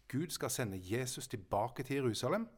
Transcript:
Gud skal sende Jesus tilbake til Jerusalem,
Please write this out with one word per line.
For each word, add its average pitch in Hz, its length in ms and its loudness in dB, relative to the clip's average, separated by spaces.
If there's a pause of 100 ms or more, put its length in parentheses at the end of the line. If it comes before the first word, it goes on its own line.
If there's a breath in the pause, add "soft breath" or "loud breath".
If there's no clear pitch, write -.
Gud 156 220 0
skal 131 200 -2
sende 98 280 -2
Jesus 117 500 -2
tilbake 104 540 0
til 139 140 -2
Jerusalem, 139 600 2